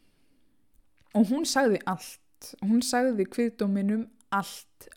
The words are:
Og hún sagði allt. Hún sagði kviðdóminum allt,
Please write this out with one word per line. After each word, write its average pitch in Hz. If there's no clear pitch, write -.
Og 214
hún 269
sagði 220
allt. -
Hún 226
sagði 247
kviðdóminum 214
allt, -